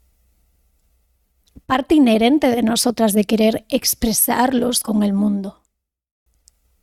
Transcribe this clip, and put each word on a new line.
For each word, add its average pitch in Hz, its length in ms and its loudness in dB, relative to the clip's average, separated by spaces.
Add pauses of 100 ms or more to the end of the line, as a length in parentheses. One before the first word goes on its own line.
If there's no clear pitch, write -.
(1700)
parte 269 300 -2
inherente 254 520 4
de 240 140 0
nosotras 226 520 0
de 208 100 2
querer 220 460 0
expresarlos 247 1120 -2
con 214 200 -2
el 202 120 0
mundo. 202 480 -4 (1200)